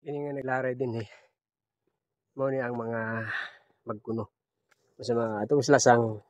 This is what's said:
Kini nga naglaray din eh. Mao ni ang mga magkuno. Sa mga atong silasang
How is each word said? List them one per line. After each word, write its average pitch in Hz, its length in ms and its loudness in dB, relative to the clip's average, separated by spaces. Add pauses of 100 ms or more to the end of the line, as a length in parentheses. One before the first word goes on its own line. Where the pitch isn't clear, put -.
Kini 147 160 -6
nga 143 160 -6
naglaray 131 400 -2
din 120 240 -2
eh. 104 80 -12 (1300)
Mao 135 160 -2
ni 131 80 -2
ang 120 160 -4
mga 113 480 -4 (640)
magkuno. 113 400 -6 (720)
Sa 117 160 0
mga 110 240 0
atong 127 240 2
silasang 117 640 6